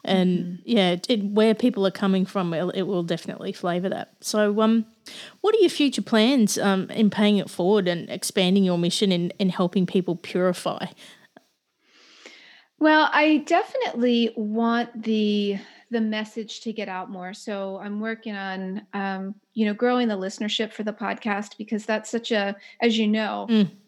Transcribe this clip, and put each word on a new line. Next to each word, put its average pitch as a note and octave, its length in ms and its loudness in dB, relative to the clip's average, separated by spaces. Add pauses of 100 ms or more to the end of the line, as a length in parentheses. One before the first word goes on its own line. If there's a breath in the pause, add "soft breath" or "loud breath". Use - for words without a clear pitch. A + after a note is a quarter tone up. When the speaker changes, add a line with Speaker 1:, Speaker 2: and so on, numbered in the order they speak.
Speaker 1:
And, F#3 320 2
Speaker 2:
Mm-hmm. F3 160 -6 (120)
Speaker 1:
yeah, G3+ 240 4
it, F3 180 -2
it, G#3+ 160 2
where G#3+ 300 4
people G#3+ 320 0
are F3+ 40 2
coming F#3+ 360 0
from, F3 260 -2
it, E3+ 220 -2
it F#3+ 80 -2
will F3+ 220 -2
definitely E3+ 500 -6
flavour F3+ 340 -2
that. - 320 -6
So, G#3+ 400 0
um, A3 240 4 (560 loud breath)
what A4 140 2
are A4+ 40 4
your F4+ 120 6
future C4+ 320 0
plans, A3+ 560 4
um, F#3+ 320 0
in G#3+ 180 2
paying G#3 300 4
it - 100 -2
forward F#3 400 2
and F3 220 -4
expanding F#3+ 540 2
your F3+ 120 2
mission F3 360 0
in, F3 260 0
in F#3+ 100 2
helping F3+ 380 0
people F3+ 300 0
purify? - 720 -2 (1900 loud breath)
Speaker 2:
Well, D#4 340 6
I D4+ 340 4
definitely B3 920 0
want A#3 680 -2
the, G#3 540 0 (320 loud breath)
the A#3 100 -2
message G#3+ 600 -6
to A3 100 -8
get G#3 160 -8
out F#3 200 -8
more. F#3 240 -10
So G3 460 -8
I'm G#3 220 -8
working A3 340 -8
on, F#3+ 480 -8 (100)
um, G3 420 -6 (200)
you A3 100 0
know, G#3 100 0
growing B3 340 0
the G#3 100 -2
listenership G#3+ 540 -4
for G#3+ 100 -10
the G#3 100 -4
podcast, G#3 640 -6
because G#3+ 300 -6
that's G#3+ 240 -4
such A#3 220 -4
a, G3+ 240 0 (260 loud breath)
as A3+ 160 4
you A3 80 2
know, G#3 420 0
Speaker 1:
Mm. G#3+ 220 4 (160)